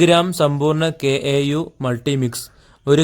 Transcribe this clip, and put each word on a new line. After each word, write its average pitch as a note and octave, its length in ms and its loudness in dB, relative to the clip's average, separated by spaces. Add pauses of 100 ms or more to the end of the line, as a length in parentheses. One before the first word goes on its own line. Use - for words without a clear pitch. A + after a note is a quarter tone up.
ഗ്രാം E3+ 260 4 (120)
സമ്പൂർണ്ണ D3+ 460 0 (160)
കെ C3+ 120 0 (220)
എ - 20 0 (140)
യു D3+ 100 -2 (200)
മൾട്ടിമിക്സ് B2+ 680 -4 (400)
ഒരു C#3+ 160 4